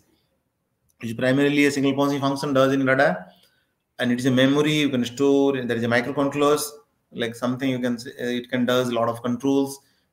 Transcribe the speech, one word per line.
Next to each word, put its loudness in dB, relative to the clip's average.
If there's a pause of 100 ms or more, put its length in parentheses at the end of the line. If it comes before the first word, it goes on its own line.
(1000)
which -8
is -8
primarily 2
a 4
signal 0
processing 0
function, -4
does 4
in 0
radar, 2 (720)
and 0
it -2
is -6
a 4
memory 2
you 0
can -2
store, 2
and -6
there -2
is -2
a -2
microcontrollers, 0 (420)
like -8
something -4
you -2
can -4
say, -14
it -6
can 0
does 2
a -4
lot 0
of -6
controls, -2 (320)